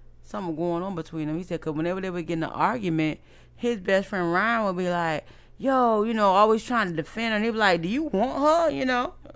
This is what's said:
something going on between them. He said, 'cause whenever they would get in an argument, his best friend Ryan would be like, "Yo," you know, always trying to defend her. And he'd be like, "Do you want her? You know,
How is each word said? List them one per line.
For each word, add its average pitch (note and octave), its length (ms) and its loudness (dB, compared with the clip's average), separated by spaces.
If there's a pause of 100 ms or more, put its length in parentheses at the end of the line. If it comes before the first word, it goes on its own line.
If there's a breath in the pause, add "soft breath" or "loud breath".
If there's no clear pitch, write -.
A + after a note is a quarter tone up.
(240 soft breath)
something F#3 320 -8
going E3+ 280 -2
on G3 120 -8
between D#3+ 320 -8
them. D#3 100 -4
He F3+ 60 -6
said, F3 180 -6
'cause D#3 140 -6
whenever F3 260 -4
they F#3+ 80 -6
would F3 160 -6
get E3+ 80 -4
in D#3+ 100 -2
an - 60 -4
argument, E3 720 0 (380 soft breath)
his A#3+ 240 -2
best G3 260 2
friend F3 240 -2
Ryan A3 340 2
would F#3 120 -2
be F3+ 120 -2
like, E3+ 360 -2 (320 soft breath)
"Yo," A#3+ 460 2
you A#3 100 -2
know, G#3 180 4
always G#3+ 320 6
trying A3 260 0
to E3 60 -4
defend A3 360 -4
her. A3 40 0
And G#3 100 0
he'd A#3 60 0
be A3 60 -4
like, F#3+ 240 4
"Do E3 80 -4
you C4+ 140 -2
want C4+ 380 -2
her? D#4 340 4
You C4+ 100 -2
know, B3+ 280 -2 (220)